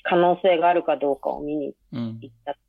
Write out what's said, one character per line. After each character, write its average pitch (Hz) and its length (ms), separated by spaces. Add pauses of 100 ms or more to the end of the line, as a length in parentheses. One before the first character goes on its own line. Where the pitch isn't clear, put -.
可 - 140
能 175 260
性 180 160
が 170 100
あ 175 60
る 170 80
か 151 160
ど 143 140
う - 40
か - 140
を 131 100
見 147 160
に 143 180 (180)
行 113 340
っ - 40 (140)
た 143 80
っ - 20 (140)